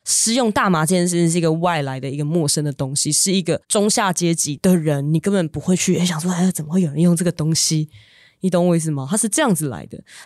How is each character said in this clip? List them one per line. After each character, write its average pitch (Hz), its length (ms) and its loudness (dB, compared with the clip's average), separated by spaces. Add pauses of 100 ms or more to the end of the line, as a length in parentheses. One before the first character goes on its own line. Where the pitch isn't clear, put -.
施 - 300 0
用 233 180 2
大 214 200 2
麻 160 120 2
这 180 120 2
件 175 120 2
事 175 80 -2
情 170 140 4
是 170 80 0
一 175 40 2
个 165 120 2
外 165 300 0
来 131 160 -6
的 135 100 -6
一 143 80 -6
个 147 80 -4
陌 156 220 0
生 151 160 -2
的 143 100 -4
东 139 220 -6
西， 151 160 -2
是 185 200 0
一 185 120 0
个 160 240 -2
中 208 200 2
下 208 240 0
阶 175 220 0
级 147 240 -4
的 185 180 4
人， 151 380 0
你 165 60 2
根 196 120 -2
本 185 160 0
不 151 120 -8
会 180 160 0
去， 175 240 0
哎， 175 40 0
想 175 160 -2
说， 180 120 -2
哎， 180 200 2
怎 156 140 -8
么 147 80 -6
会 190 80 2
有 165 80 0
人 143 100 -2
用 175 160 4
这 170 80 -2
个 175 80 0
东 156 220 -2
西？ 156 340 0 (520)
你 185 100 -2
懂 175 180 2
我 170 80 4
意 170 40 2
思 160 100 -2
吗？ 135 180 -4
它 170 80 -2
是 226 140 0
这 - 100 -2
样 269 140 2
子 156 140 -2
来 101 180 -8
的， - 180 -16 (220)